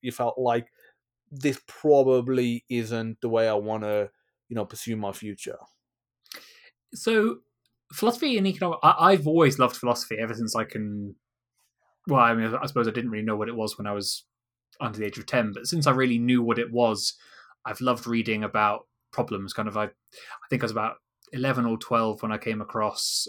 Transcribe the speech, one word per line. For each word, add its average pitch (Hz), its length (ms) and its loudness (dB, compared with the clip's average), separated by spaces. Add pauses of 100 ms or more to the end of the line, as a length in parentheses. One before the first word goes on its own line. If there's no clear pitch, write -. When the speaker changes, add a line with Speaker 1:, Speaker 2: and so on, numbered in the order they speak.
Speaker 1:
you 123 100 -6
felt 120 260 -2
like 120 300 0 (640)
this 139 340 -2
probably 127 1000 4
isn't 113 520 -4
the 120 80 -2
way 113 200 2
I 107 60 2
wanna, 104 560 -2 (380)
you 117 60 -10
know, 107 100 -2
pursue 113 320 -8
my 101 160 -4
future? - 460 -12 (1400)
Speaker 2:
So 220 440 0 (540)
philosophy 233 460 0
and 190 80 2
economics, 180 360 -2
I, 170 160 8
I've 165 280 6
always 156 320 4
loved 127 180 2
philosophy 120 420 -2
ever 113 140 -4
since 113 240 -6
I 110 80 -2
can, 104 520 -8 (880)
well, 139 140 4
I 117 140 6
mean, 113 260 0
I - 60 -4
suppose 117 220 0
I 107 40 0
didn't 117 180 -4
really 107 140 -4
know 110 120 0
what 107 120 -2
it 117 80 -8
was 107 200 -4
when 104 100 -8
I 104 60 -4
was 101 320 -6 (560)
under 107 180 -6
the 107 80 -4
age 101 120 -8
of 107 80 -12
ten, 110 260 0
but - 140 -12
since 156 200 -2
I 139 60 6
really 127 260 2
knew 120 240 4
what 117 160 0
it 117 140 -4
was, 117 440 2 (480)
I've 110 160 -10
loved 123 260 0
reading 113 360 0
about 107 440 0 (260)
problems. 101 400 -4
Kind 107 160 -6
of, 104 80 -8
I, 107 80 -2
I - 640 -14
think 127 140 -2
I - 20 0
was 107 80 -4
about 110 240 -4 (360)
eleven 127 340 0
or 113 120 0
twelve 113 440 0
when 110 100 -4
I 107 60 -2
came 110 220 -6
across, - 680 -4